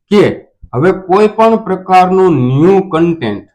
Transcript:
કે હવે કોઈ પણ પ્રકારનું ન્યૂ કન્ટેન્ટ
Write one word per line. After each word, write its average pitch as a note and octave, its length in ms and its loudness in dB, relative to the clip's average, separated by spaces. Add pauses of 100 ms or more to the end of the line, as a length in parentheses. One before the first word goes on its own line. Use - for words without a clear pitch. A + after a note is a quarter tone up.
(100)
કે G3+ 120 2 (520)
હવે D#3+ 180 0
કોઈ F#3+ 360 0
પણ A3 280 0
પ્રકારનું F#3 920 0
ન્યૂ D#3+ 340 2
કન્ટેન્ટ D#3+ 760 -4